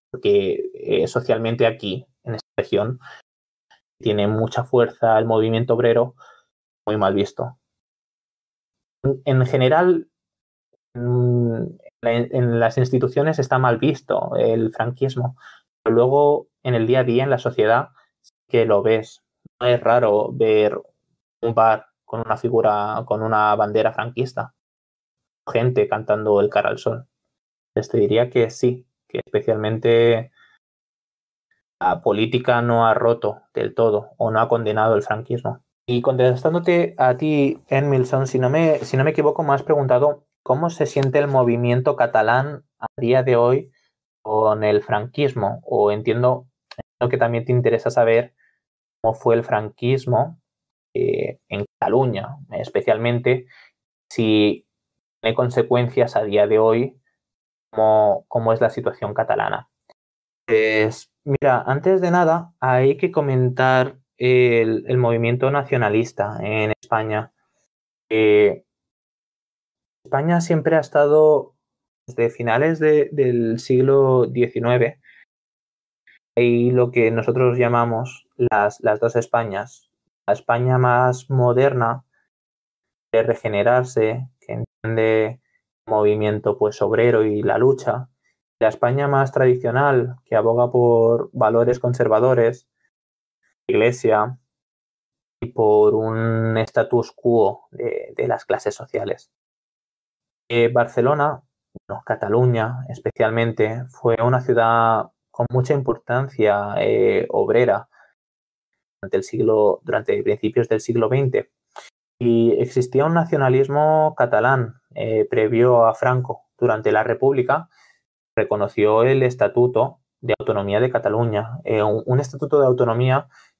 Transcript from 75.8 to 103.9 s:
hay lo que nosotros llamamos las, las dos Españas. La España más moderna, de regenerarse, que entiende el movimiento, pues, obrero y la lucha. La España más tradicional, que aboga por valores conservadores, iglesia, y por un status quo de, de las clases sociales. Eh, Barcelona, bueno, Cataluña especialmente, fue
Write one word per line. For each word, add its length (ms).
hay 320
lo 220
que 180
nosotros 480
llamamos 800
las, 460
las 180
dos 160
Españas. 760
La 60
España 440
más 540
moderna, 720
de 120
regenerarse, 1080
que 140
entiende 880
el 40
movimiento, 680
pues, 240
obrero 420
y 160
la 160
lucha. 520
La 80
España 380
más 240
tradicional, 920
que 120
aboga 360
por 640
valores 460
conservadores, 920
iglesia, 680
y 60
por 480
un 640
status 540
quo 600
de, 440
de 120
las 180
clases 300
sociales. 560
Eh, 220
Barcelona, 720
bueno, 180
Cataluña 840
especialmente, 1000
fue 320